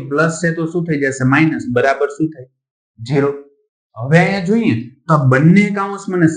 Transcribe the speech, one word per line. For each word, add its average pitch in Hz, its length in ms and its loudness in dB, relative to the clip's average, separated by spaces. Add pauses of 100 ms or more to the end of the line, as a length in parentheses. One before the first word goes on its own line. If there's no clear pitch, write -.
પ્લસ 160 320 -2
છે 165 160 -2
તો 165 160 -4
શું 175 160 -4
થઈ 147 140 -2
જશે? 131 300 0
માઇનસ, 151 320 0 (120)
બરાબર 135 400 0
શું 160 180 -2
થાય? 127 140 -20 (500)
ઝીરો. 139 320 0 (640)
હવે 139 240 2
અહીંયા 196 300 -2
જોઈએ 214 240 0 (320)
તો 156 100 2
આ 135 160 0
બંને 170 320 6 (140)
કાઉન્સ - 340 -8
મને 170 240 2